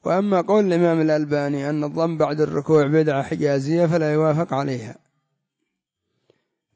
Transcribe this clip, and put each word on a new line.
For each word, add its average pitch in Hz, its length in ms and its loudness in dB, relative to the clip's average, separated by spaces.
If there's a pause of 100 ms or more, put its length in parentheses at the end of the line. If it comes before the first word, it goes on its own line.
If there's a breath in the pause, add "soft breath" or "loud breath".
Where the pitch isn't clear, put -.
وأما 185 360 0
قول 202 240 2
الإمام 170 360 2
الألباني 147 720 -2
أن 151 140 -4
الضم 165 340 -4
بعد 151 220 -2
الركوع 151 460 2
بدعة 151 360 2
حجازية 147 640 0
فلا 156 260 0
يوافق 156 420 0
عليها، 131 420 -6 (1800)